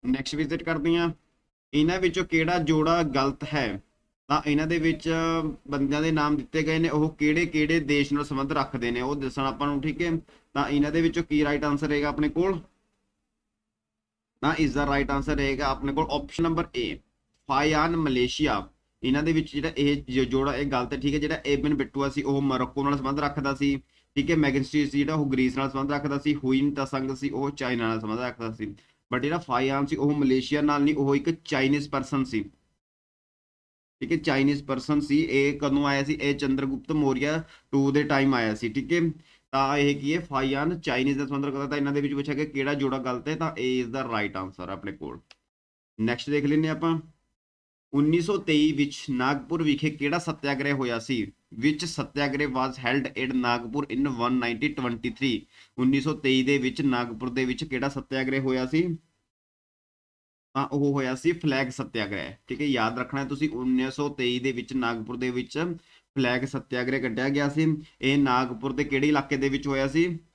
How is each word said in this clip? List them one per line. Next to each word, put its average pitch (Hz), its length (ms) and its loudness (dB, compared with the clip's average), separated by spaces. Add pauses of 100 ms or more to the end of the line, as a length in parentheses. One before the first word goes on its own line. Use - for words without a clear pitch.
ਨੈਕਸਟ 135 280 -2
ਵਿਜ਼ਿਟ 156 280 -2
ਕਰਦੇ 165 340 0
ਹਾਂ। 170 140 2 (640)
ਇਹਨਾਂ 165 260 4
ਵਿੱਚੋਂ 180 240 2
ਕਿਹੜਾ 165 340 2
ਜੋੜਾ 160 440 4
ਗਲਤ 139 420 0
ਹੈ? 117 380 -2 (460)
ਤਾਂ 147 180 2
ਇਹਨਾਂ 151 200 2
ਦੇ 170 120 0
ਵਿੱਚ 160 320 0 (580)
ਬੰਦਿਆਂ 139 340 0
ਦੇ 160 80 2
ਨਾਮ 151 260 2
ਦਿੱਤੇ 147 260 -2
ਗਏ 156 160 2
ਨੇ, 165 100 2
ਉਹ 151 220 2
ਕਿਹੜੇ 151 360 2
ਕਿਹੜੇ 156 340 2
ਦੇਸ਼ 143 320 2
ਨਾਲ 143 120 0
ਸੰਬੰਧ 139 280 -2
ਰੱਖਦੇ 131 380 -2
ਨੇ 120 100 -2
ਉਹ 135 160 -2
ਦੱਸਣਾ 135 320 -2
ਆਪਾਂ 135 180 -4
ਨੂੰ, 143 140 -2
ਠੀਕ 151 220 -4
ਹੈ। 165 180 0 (340)
ਤਾਂ 139 140 0
ਇਹਨਾਂ 147 240 2
ਦੇ 165 80 2
ਵਿੱਚੋਂ 165 220 2
ਕੀ 151 220 2
ਰਾਈਟ 147 200 0
ਆਨਸਰ 147 240 0
ਰਹੇਗਾ 147 200 0
ਆਪਣੇ 147 200 0
ਕੋਲ? 170 320 0 (1800)
ਤਾਂ 151 140 2
ਇਸ 156 180 2
ਦਾ 143 140 0
ਰਾਈਟ 139 240 0
ਆਨਸਰ 139 260 0
ਰਹੇਗਾ 139 300 0
ਆਪਣੇ 135 260 -2
ਕੋਲ 147 180 -2
ਆਪਸ਼ਨ 143 320 -4
ਨੰਬਰ 165 220 0
A, 110 320 -6 (520)
ਫਾਇਆਨ 151 480 2
ਮਲੇਸ਼ੀਆ। 127 760 0 (320)
ਇਹਨਾਂ 135 200 2
ਦੇ 160 100 2
ਵਿੱਚ 156 200 0
ਜਿਹੜਾ 143 240 -4
ਇਹ 143 260 2
ਜੋ 127 220 0
ਜੋੜਾ 131 320 0
ਇਹ 143 100 -2
ਗਲਤ 123 260 -2
ਹੈ, 135 60 -6
ਠੀਕ 139 160 0
ਹੈ। 151 40 2
ਜਿਹੜਾ 151 280 -2
ਏਬਨ 143 280 2
ਬਿਟੂਆ 139 340 -2
ਸੀ 139 140 -4
ਉਹ 139 200 0
ਮੋਰੋਕੋ 131 420 0
ਨਾਲ 143 140 2
ਸੰਬੰਧ 135 220 -2
ਰੱਖਦਾ 143 340 -2
ਸੀ, 139 280 0 (320)
ਠੀਕ 143 160 0
ਹੈ। 170 60 4
ਮੈਗਨਸਟੀਸ 139 540 2
ਸੀ 139 80 -2
ਜਿਹੜਾ 147 160 2
ਉਹ 147 160 0
ਗ੍ਰੀਸ 127 260 2
ਨਾਲ 135 140 0
ਸੰਬੰਧ 139 220 -2
ਰੱਖਦਾ 143 260 -2
ਸੀ, 147 160 0
ਹੁਇਨ 139 400 2
ਤਸੰਗ 135 360 -2
ਸੀ 131 200 -4
ਉਹ 135 200 -2
ਚਾਈਨਾ 123 380 -2
ਨਾਲ 113 120 -2
ਸੰਬੰਧ 110 200 -4
ਰੱਖਦਾ 120 320 -6
ਸੀ। 110 140 -8
But - 560 -8
ਜਿਹੜਾ 151 160 0
ਫਾਇਆਨ 135 480 0
ਸੀ 147 100 -2
ਉਹ 147 180 2
ਮਲੇਸ਼ੀਆ 135 460 2
ਨਾਲ 147 220 4
ਨਹੀਂ, 151 120 4
ਉਹ 139 220 2
ਇੱਕ 143 140 0
ਚਾਈਨੀਜ਼ 143 600 0
ਪਰਸਨ 135 340 -2
ਸੀ, 110 200 -2 (1600)
ਠੀਕ 120 120 -2
ਹੈ, 165 40 2
ਚਾਈਨੀਜ਼ 143 480 2
ਪਰਸਨ 143 360 0
ਸੀ। 147 300 2
ਇਹ 143 280 2
ਕਦੋਂ 143 280 2
ਆਇਆ 139 180 2
ਸੀ? 147 180 -2
ਇਹ 139 120 2
ਚੰਦਰਗੁਪਤ 135 580 -2
ਮੌਰੀਆ 147 520 0 (260)
ਟੂ 139 200 4
ਦੇ 147 120 4
ਟਾਈਮ 139 320 4
ਆਇਆ 113 200 2
ਸੀ, 113 140 -4
ਠੀਕ 117 240 -4
ਹੈ। 170 80 2 (520)
ਤਾਂ 135 260 2
ਇਹ 143 220 2
ਕੀ 143 140 0
ਹੈ? 175 60 0
ਫਾਇਆਨ 139 600 -2
ਚਾਈਨੀਜ਼ 135 380 0
ਦਾ 143 80 -4
ਸੰਬੰਧ 139 180 -4
ਰੱਖਦਾ। 139 220 -4
ਤਾਂ 143 100 -4
ਇਹਨਾਂ 143 160 0
ਦੇ 143 80 0
ਵਿੱਚ 143 140 -2
ਪੁੱਛਿਆ 143 200 -2
ਗਿਆ 147 100 -2
ਕਿਹੜਾ 139 300 -2
ਜੋੜਾ 135 240 0
ਗਲਤ 123 300 -4
ਹੈ, 156 80 -2
ਤਾਂ 127 160 -4
A 127 320 0
is 117 60 -10
the 131 140 -4
right 104 400 -4
answer 92 260 -10
ਆਪਣੇ 98 220 -8
ਕੋਲ। 73 280 -12 (800)
ਨੈਕਸਟ 120 300 -2
ਦੇਖ 147 140 0
ਲੈਂਦੇ 156 240 2
ਹਾਂ 156 80 -2
ਆਪਾਂ। 165 240 0 (920)
ਉੱਨੀ 151 280 4
ਸੌ 196 160 0
ਤੇਈ 156 360 4
ਵਿੱਚ 143 380 -2
ਨਾਗਪੁਰ 139 520 0
ਵਿਖੇ 151 280 2
ਕਿਹੜਾ 147 280 -2
ਸੱਤਿਆਗ੍ਰਹਿ 143 540 -2
ਹੋਇਆ 123 260 0
ਸੀ? 113 340 -2 (220)
Which 151 300 0
satyagraha 143 680 -2
was 131 180 0
held 127 380 0 (160)
at 131 120 -2
Nagpur 120 460 0 (140)
in 135 100 0
one 123 280 0
ninety 123 460 0
twenty-three? 120 580 -2 (400)
ਉੱਨੀ 131 220 4
ਸੌ 147 140 -2
ਤੇਈ 131 280 4
ਦੇ 139 160 4
ਵਿੱਚ 131 240 -2
ਨਾਗਪੁਰ 123 460 0
ਦੇ 127 160 -2
ਵਿੱਚ 127 200 -4
ਕਿਹੜਾ 131 240 -2
ਸੱਤਿਆਗ੍ਰਹਿ 135 520 -2
ਹੋਇਆ 131 260 0
ਸੀ? 165 320 0 (1600)
ਤਾਂ 135 140 0
ਉਹ 143 240 2
ਹੋਇਆ 131 220 0
ਸੀ 160 180 0
ਫਲੈਗ 135 360 0
ਸੱਤਿਆਗ੍ਰਹਿ, 104 680 -6 (140)
ਠੀਕ 127 120 -4
ਹੈ। 147 60 -2
ਯਾਦ 120 320 0
ਰੱਖਣਾ 127 220 -4
ਹੈ 139 60 -4
ਤੁਸੀਂ, 143 240 -2
ਉੱਨੀ 127 400 0
ਸੌ 147 180 -2
ਤੇਈ 123 300 0
ਦੇ 127 140 0
ਵਿੱਚ 120 200 -8
ਨਾਗਪੁਰ 117 440 -2
ਦੇ 127 140 -2
ਵਿੱਚ 123 280 -4 (580)
ਫਲੈਗ 127 280 0
ਸੱਤਿਆਗ੍ਰਹਿ 127 560 -2
ਕੱਢਿਆ 127 280 -2
ਗਿਆ 143 200 2
ਸੀ। 151 340 0 (180)
ਇਹ 135 180 2
ਨਾਗਪੁਰ 127 540 2
ਦੇ 135 120 -2
ਕਿਹੜੇ 139 240 0
ਇਲਾਕੇ 143 280 0
ਦੇ 135 120 0
ਵਿੱਚ 135 180 -2
ਹੋਇਆ 135 220 0
ਸੀ? 165 300 0 (160)